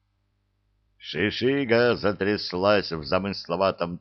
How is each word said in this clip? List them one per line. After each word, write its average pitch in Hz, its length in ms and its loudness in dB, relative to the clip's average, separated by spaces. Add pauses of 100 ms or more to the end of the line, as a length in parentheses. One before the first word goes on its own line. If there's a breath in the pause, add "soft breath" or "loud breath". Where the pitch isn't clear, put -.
(960)
Шишига 117 1000 0
затряслась 95 960 0
в 78 120 -6
замысловатом 90 960 -2